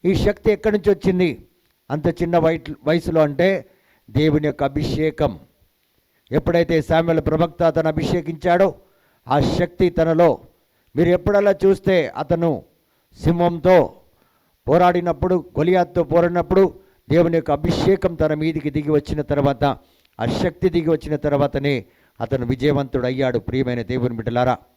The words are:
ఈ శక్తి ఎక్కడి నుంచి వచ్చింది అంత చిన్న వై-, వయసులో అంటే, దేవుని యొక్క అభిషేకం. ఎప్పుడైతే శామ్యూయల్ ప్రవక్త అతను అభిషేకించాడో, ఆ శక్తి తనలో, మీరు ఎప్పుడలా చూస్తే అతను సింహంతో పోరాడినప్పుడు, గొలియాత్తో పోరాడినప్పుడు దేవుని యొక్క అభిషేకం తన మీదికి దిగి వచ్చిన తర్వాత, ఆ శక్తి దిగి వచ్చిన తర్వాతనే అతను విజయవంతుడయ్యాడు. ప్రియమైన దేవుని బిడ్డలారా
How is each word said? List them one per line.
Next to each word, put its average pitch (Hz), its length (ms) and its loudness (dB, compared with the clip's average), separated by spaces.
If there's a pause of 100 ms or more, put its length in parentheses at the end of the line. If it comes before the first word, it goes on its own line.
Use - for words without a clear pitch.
ఈ 185 100 2
శక్తి 202 360 0
ఎక్కడి 208 260 0
నుంచి 202 140 0
వచ్చింది 180 560 -2 (440)
అంత 151 160 -4
చిన్న 175 300 -2
వై-, 160 360 0 (100)
వయసులో 160 380 0
అంటే, 165 480 0 (400)
దేవుని 151 380 2
యొక్క 147 160 -4
అభిషేకం. 147 760 -2 (920)
ఎప్పుడైతే 165 500 0
శామ్యూయల్ 165 440 0
ప్రవక్త 156 380 -2
అతను 160 240 2
అభిషేకించాడో, 165 880 0 (520)
ఆ 139 120 2
శక్తి 175 500 0
తనలో, 165 500 2 (560)
మీరు 160 140 2
ఎప్పుడలా 202 460 2 (100)
చూస్తే 185 420 2 (100)
అతను 165 460 -2 (600)
సింహంతో 170 720 2 (720)
పోరాడినప్పుడు, 175 680 2
గొలియాత్తో 175 680 0
పోరాడినప్పుడు 170 720 2 (360)
దేవుని 165 260 2
యొక్క 160 160 -2
అభిషేకం 170 640 0
తన 156 180 0
మీదికి 156 360 -4
దిగి 147 220 -4
వచ్చిన 151 300 -2
తర్వాత, 139 420 -2 (560)
ఆ 113 60 -4
శక్తి 180 440 -2
దిగి 165 200 0
వచ్చిన 151 260 -2
తర్వాతనే 143 680 -2 (360)
అతను 123 240 -4
విజయవంతుడయ్యాడు. 131 920 -2
ప్రియమైన 123 420 -4
దేవుని 123 340 -4
బిడ్డలారా 120 420 -2 (200)